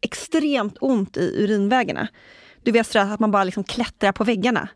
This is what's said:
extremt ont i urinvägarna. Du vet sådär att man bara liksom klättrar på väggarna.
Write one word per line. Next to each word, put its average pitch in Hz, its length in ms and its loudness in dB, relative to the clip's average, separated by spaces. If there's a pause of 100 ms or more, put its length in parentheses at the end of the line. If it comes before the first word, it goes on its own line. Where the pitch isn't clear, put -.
extremt 277 760 -2
ont 226 360 0
i - 180 -2 (100)
urinvägarna. 208 640 0 (540)
Du 240 100 0
vet 226 140 4
sådär 202 260 0
att 208 80 -4
man 214 100 2
bara 196 140 2
liksom 185 200 -4
klättrar - 480 -2
på 214 120 -2
väggarna. 220 520 0